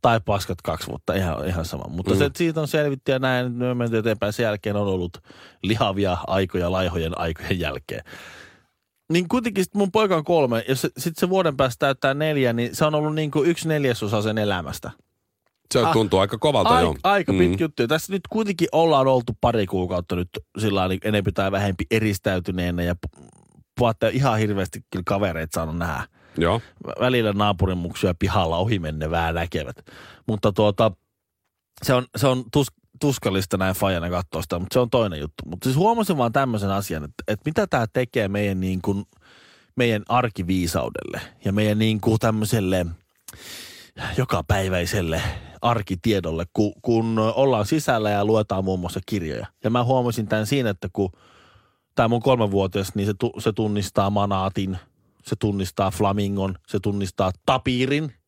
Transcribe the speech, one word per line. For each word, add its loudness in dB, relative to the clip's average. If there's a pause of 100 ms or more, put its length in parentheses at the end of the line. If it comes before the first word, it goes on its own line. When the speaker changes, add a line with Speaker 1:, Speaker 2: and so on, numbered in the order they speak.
Speaker 1:
Tai 4
paskat -2
kaksi -6
vuotta, -6
ihan, -2
ihan -2
sama. -8
Mutta -2
Speaker 2:
Mm. 4
Speaker 1:
se, 4
siitä 0
on -2
selvitty 0
ja 2
näin, 0
nyt -4 (120)
me 0
mentiin 0
eteenpäin. 0
Sen -2
jälkeen -2
on 0
ollut -2 (460)
lihavia 0 (100)
aikoja 0
laihojen -2
aikojen -4
jälkeen. -8 (1080)
Niin 2
kuitenkin 0
sit -6
mun 2
poika 2
on 0
kolme, 2
ja 2
se, -2
sit -4
se 0
vuoden 2
päästä 0
täyttää 0
neljä, 2
niin -2
se 2
on 2
ollut 0
niinku 0
yksi 0
neljäsosa 0
sen 0
elämästä. -2 (840)
Speaker 2:
Se 4
Speaker 1:
Ah, 4
Speaker 2:
tuntuu 4
aika 0
kovalta, 4
Speaker 1:
ai-, 6
Speaker 2:
joo. 0
Speaker 1:
aika 2
Speaker 2:
Mm. 2
Speaker 1:
pitkä 4
juttu. -4
Ja 2
tässä -2
nyt -2
kuitenkin 0
ollaan 4
oltu 2
pari 4
kuukautta -2
nyt -2 (280)
sillä 0
lailla 0
niin -2
enempi 0
tai 0
vähempi 0
eristäytyneenä 0
ja 0
p-, -14 (480)
puhutte 2
ihan 2
hirveästi -2 (120)
kyllä -6
kavereita -2
saanut -4
nähdä. -4 (340)
Speaker 2:
Joo. 2 (260)
Speaker 1:
Vä-, -10
välillä 2
naapurin 2
muksuja -2
pihalla 0
ohi 0
menne -4
vähän 0
näkevät. -6 (500)
Mutta 0
tuota, 4 (920)
se 2
on, 2 (120)
se 2
on 2
tus-, 2 (260)
tuskallista 0
näin 0
fajana 0
katsoa -4
sitä, -4
mutta -8
se 4
on 2
toinen 0
juttu. -10
Mut -10
siis 0
huomasin 2
vaan 2
tämmöisen 0
asian, -4
että, -14
että -4
mitä 0
tää 0
tekee 0
meidän, -2
niin -2
kuin, -2 (720)
meidän 2
arkiviisaudelle -2 (240)
ja 0
meidän, 2
niin 2
kuin, 2
tämmöiselle 2 (1300)
jokapäiväiselle 0 (400)
arkitiedolle, -2
ku-, 2
kun 2 (160)
ollaan 2
sisällä 0
ja 2
luetaan 2
muun 0
muassa -6
kirjoja. -6 (180)
Ja 0
mä 2
huomasin 0
tän 0
siinä, 0
että -6
kun 0 (840)
tää 2
mun 0
kolmevuotias, 2
niin 0
se 0
tu-, -2
se 0
tunnistaa 0
manaatin, 0 (480)
se -4
tunnistaa 0
flamingon, 0 (120)
se -2
tunnistaa 0 (140)
tapiirin. 0 (140)